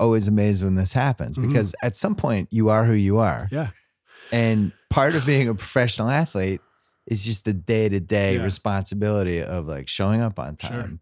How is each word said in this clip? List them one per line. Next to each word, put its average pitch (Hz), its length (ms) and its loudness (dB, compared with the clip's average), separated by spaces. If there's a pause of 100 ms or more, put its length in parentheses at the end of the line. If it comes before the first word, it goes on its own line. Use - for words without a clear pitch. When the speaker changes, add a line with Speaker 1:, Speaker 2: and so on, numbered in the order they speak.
Speaker 1:
always 110 260 2
amazed 104 380 2
when 95 100 0
this 95 180 0
happens, 135 460 -2
Speaker 2:
Mm-hmm. 123 80 -2
Speaker 1:
because 117 340 0
at 120 140 -2
some 202 220 -2
point 107 340 -2
you 110 200 4
are 110 140 4
who 117 100 4
you 101 240 4
are. 101 340 0
Speaker 2:
Yeah. 143 160 -4 (640)
Speaker 1:
And 113 400 2 (180)
part 147 240 2
of 139 100 0
being 135 240 2
a 113 60 0
professional 113 540 0
athlete 101 520 0 (440)
is 104 200 -4
just 110 200 -6
the 107 80 0
day-to-day 98 840 0
Speaker 2:
Yeah. 87 80 -2
Speaker 1:
responsibility 98 1000 -2
of, 85 240 -6
like, 71 220 -10
showing 107 320 0
up 110 180 -4
on 71 180 -8
Speaker 2:
Sure. - 140 -10
Speaker 1:
time, 110 320 -10